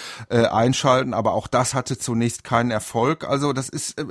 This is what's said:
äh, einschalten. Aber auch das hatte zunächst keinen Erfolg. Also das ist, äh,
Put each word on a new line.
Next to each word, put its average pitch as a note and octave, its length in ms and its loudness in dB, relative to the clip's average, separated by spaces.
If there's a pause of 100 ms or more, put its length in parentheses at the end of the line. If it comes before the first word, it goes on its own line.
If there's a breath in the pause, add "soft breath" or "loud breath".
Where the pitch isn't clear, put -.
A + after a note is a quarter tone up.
(280 loud breath)
äh, A#2 180 4
einschalten. B2+ 680 2
Aber G#2 180 2
auch G#2 140 -2
das - 280 0
hatte B2+ 240 -4
zunächst A#2 460 -2
keinen A#2+ 260 2
Erfolg. A#2 540 0
Also C#3 280 0
das C3 160 -4
ist, - 300 -8
äh, D#3 120 -6